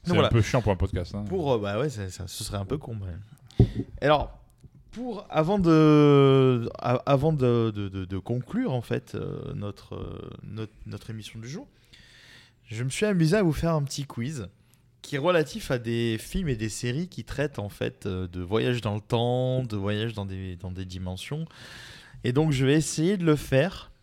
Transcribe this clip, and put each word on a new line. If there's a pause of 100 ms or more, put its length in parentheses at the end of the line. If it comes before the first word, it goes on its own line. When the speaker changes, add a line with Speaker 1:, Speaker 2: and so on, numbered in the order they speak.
Speaker 1:
C'est
Speaker 2:
Donc
Speaker 1:
un
Speaker 2:
voilà.
Speaker 1:
peu
chiant
pour
un
podcast,
hein.
Speaker 2:
Pour,
euh,
bah
ouais,
ça,
ça,
ce
serait
un
peu
con,
quand
même. (340)
Alors, (520)
pour,
avant
de, (100)
a-,
avant
de,
de,
de,
de
conclure,
en
fait,
euh,
notre,
euh, (120)
notre, (140)
notre
émission
du
jour, (1000)
je
me
suis
amusé
à
vous
faire
un
petit
quiz (540)
qui
est
relatif
à
des
films
et
des
séries
qui
traitent,
en
fait,
euh,
de
voyage
dans
le
temps,
de
voyage
dans
des,
dans
des
dimensions. (800)
Et
donc,
je
vais
essayer
de
le
faire (120)